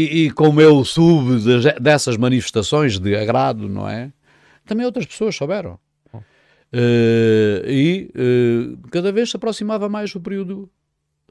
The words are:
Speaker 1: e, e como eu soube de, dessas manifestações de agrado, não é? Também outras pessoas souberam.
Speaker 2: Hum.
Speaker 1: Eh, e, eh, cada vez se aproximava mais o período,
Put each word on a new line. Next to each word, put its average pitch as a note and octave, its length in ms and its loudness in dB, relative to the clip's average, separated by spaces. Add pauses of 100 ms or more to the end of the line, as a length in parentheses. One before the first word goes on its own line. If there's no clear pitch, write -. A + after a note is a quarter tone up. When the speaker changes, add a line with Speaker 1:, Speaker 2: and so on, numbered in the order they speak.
(240)
Speaker 1:
e, - 20 2
e C3+ 60 -2
como D3+ 280 4
eu D3+ 240 8
soube C#3+ 560 2
de, A#2+ 400 2
dessas C3 380 0
manifestações B2 840 -2
de G2+ 160 -2
agrado, A2 540 -2
não G2 180 -8
é? A#2 240 -10 (540)
Também A3+ 200 -4
outras A3+ 200 -6
pessoas G#3+ 300 -4
souberam. D#3 440 -8 (340)
Speaker 2:
Hum. A2 60 -16 (540)
Speaker 1:
Eh, A2+ 960 2
e, D#3 460 0
eh, B2 640 0 (140)
cada F3+ 220 -4
vez A#3 160 -2
se - 80 -10
aproximava G#3 500 -6
mais G#3 260 -8
o F#3 60 -12
período, G3 500 -10 (600)